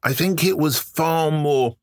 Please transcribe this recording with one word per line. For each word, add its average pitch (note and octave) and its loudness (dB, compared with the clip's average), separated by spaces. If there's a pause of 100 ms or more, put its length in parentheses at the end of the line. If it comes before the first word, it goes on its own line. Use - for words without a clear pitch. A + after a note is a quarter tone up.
I C3 0
think E3 0
it F#3 2
was D3 0
far D#3+ -2
more C#3+ 0